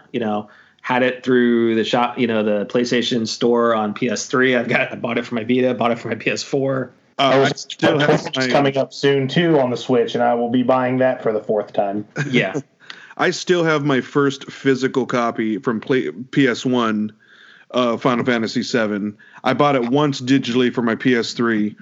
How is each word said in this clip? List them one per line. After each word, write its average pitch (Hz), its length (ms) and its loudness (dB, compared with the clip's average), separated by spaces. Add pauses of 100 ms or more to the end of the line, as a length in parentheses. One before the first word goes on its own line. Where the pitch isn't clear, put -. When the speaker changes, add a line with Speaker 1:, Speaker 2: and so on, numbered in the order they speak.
(120)
Speaker 1:
You 123 80 -4
know, 107 280 -4 (320)
had 127 220 -2
it 127 220 -2
through 120 520 4
the 110 80 2
shop, 120 340 0
you 123 80 0
know, 110 160 0
the 104 240 0
PlayStation 120 640 -2
Store 117 460 2
on 107 200 -2
P 127 140 -2
S 104 180 -4
three. 127 300 2
I've 117 120 -2
got, 127 240 0
I - 40 -10
bought 120 220 -4
it 120 60 -2
for - 120 -8
my 110 80 -4
Vita, 127 300 2
bought 113 180 0
it 117 60 -2
for 117 100 -10
my 110 80 -4
P 107 140 -4
S 107 120 -4
four. 135 500 -4 (260)
Speaker 2:
Uh, 139 40 0
Speaker 3:
I 135 160 4
was 143 140 4
Speaker 2:
I - 40 -8
still - 420 0
have 147 100 4 (240)
Speaker 3:
Twilight - 40 -8
Speaker 2:
my 131 120 -2
Speaker 3:
coming 139 300 2
up 123 140 -2
soon 139 360 2
too 165 320 2
on 123 100 2
the 120 60 -2
Switch, 117 380 0
and 120 100 0
I 120 100 2
will 120 160 -2
be 127 120 2
buying 127 360 0
that 127 240 0
for 113 100 0
the 107 100 -2
fourth 104 300 -2
time. 104 340 -2 (240)
Speaker 1:
Yeah. 107 240 0 (320)
Speaker 2:
<laughs> - 320 -20
I 165 120 0
still 175 320 0
have 156 220 0
my 139 160 2
first 139 500 -2
physical 131 540 0
copy 113 540 -2
from 113 220 -4
play-, 127 300 -2
P 131 380 0
S 117 160 -4
one, 110 480 0 (580)
uh, 120 280 0
Final 120 260 0
Fantasy 117 380 0
seven. 104 560 -2 (260)
I 127 80 2
bought 143 240 2
it 120 140 0
once 143 320 2
digitally 127 520 2
for 131 80 -2
my 113 120 0
P 127 200 2
S 113 200 -2
three, 110 480 0